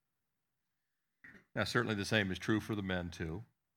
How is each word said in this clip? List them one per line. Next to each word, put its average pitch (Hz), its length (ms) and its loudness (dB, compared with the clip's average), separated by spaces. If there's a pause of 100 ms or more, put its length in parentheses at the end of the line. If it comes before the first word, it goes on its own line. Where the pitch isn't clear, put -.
(1600)
Now, 113 80 0
certainly 110 320 2
the 98 100 -2
same 101 260 4
is 87 60 -2
true 107 220 2
for 107 160 -2
the 104 60 -2
men, 92 280 -2
too. 87 340 -6 (340)